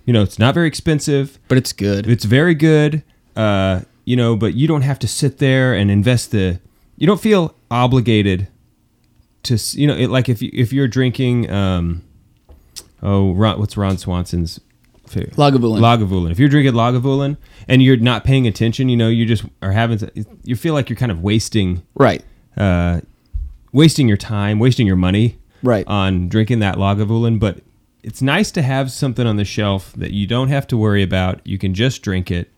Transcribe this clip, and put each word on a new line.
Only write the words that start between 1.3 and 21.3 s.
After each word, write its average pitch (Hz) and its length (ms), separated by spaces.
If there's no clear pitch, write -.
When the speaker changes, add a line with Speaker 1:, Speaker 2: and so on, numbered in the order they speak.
Speaker 2:
But 127 100
it's 123 160
good. 101 340
Speaker 1:
It's 117 180
very 147 300
good. 151 480
Uh, 95 460
you 123 100
know, 117 200
but 98 200
you 135 120
don't 156 140
have 131 180
to 117 80
sit - 300
there 131 380
and 101 160
invest 110 400
the, 92 280
you - 80
don't 185 160
feel 196 340
obligated 113 800
to, 123 100
s-, - 220
you 143 120
know, 135 80
it, 117 140
like, 113 200
if 113 120
you, 127 120
if 123 200
you're 135 140
drinking, 123 640
um, 87 500
oh, 98 300
Ron, 104 260
what's 104 180
Ron 98 220
Swanson's 87 600
favorite? - 280
Speaker 2:
Lagavulin. 123 440
Speaker 1:
Lagavulin. 98 520
If 85 80
you're 143 100
drinking 139 240
Lagavulin 135 640
and 131 160
you're 131 140
not 117 260
paying 135 240
attention, 113 420
you 123 80
know, 113 120
you 117 180
just 113 180
are 95 100
having 113 280
to, 107 260
you 127 120
feel 165 180
like 143 160
you're 113 80
kind 120 140
of 82 100
wasting 98 600